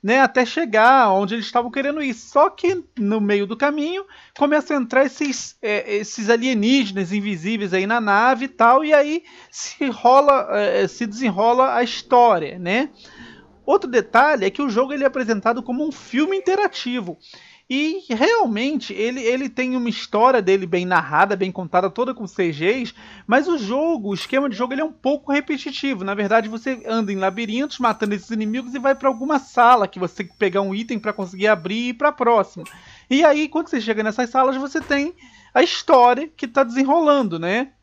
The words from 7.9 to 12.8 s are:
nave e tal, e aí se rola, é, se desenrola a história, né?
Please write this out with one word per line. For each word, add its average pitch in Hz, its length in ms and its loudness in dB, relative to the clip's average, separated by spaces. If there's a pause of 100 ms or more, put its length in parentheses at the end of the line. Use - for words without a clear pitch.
nave 226 440 2
e 269 40 -8
tal, 254 360 4
e 302 100 2
aí 294 300 2 (260)
se - 360 -8
rola, 262 600 2 (100)
é, 202 300 0
se - 180 -6
desenrola 233 720 0
a 233 80 2
história, 220 760 2
né? 220 300 -2 (760)